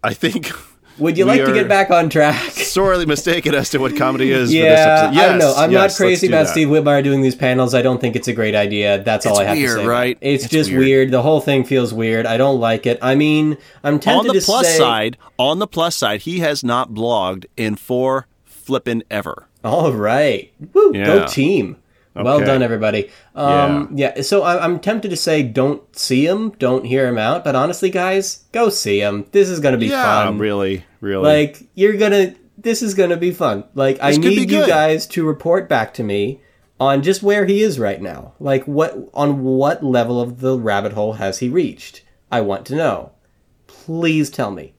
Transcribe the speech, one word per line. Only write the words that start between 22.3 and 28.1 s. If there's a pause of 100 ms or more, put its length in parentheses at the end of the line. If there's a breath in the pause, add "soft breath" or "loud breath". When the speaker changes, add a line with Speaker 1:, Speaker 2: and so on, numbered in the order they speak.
Speaker 1:
Okay.
Speaker 2:
done,
everybody. (260 soft breath)
Um,
Speaker 1:
Yeah.
Speaker 2:
yeah,
so
I,
I'm
tempted
to
say
don't (160)
see
him,
don't
hear
him
out,
but
honestly,
guys,